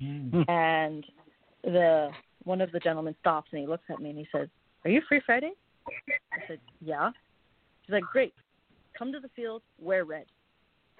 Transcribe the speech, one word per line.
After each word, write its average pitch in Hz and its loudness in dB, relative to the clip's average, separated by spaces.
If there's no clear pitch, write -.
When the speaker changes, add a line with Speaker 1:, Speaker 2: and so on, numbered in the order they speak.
Speaker 1:
Mm. 143 0
Speaker 2:
And 160 2
the, 165 4
one 185 -2
of 180 -2
the 170 -2
gentlemen 160 -2
stops 156 0
and 151 -6
he 139 -6
looks 160 -6
at 147 -8
me 147 -10
and 151 -12
he 151 -12
says, 143 -2
"Are 170 2
you 277 6
free 285 4
Friday?" 262 0
I - -8
said, 160 -12
"Yeah." 156 -2
She's 185 -8
like, 196 2
"Great. 254 2
Come 254 -6
to 285 -10
the 262 -18
field, 226 -8
wear 180 0
red." 156 -10